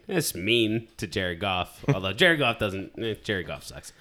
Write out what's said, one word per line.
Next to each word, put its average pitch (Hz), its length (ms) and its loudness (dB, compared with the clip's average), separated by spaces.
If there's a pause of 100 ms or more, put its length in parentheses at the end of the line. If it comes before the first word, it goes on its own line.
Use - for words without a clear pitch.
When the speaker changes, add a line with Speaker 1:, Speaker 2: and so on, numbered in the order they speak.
Speaker 1:
That's - 260 0
mean 110 640 2
to 110 100 -6
Jared 90 320 -2
Goff. 92 500 -4
Speaker 2:
<laughs> 139 60 2
Speaker 1:
Although 95 200 0
Jared 165 260 6
Goff 117 180 2
doesn't, 95 420 -2
eh, 110 220 -2
Jared 92 240 -2
Goff 71 160 -10
sucks. - 380 -16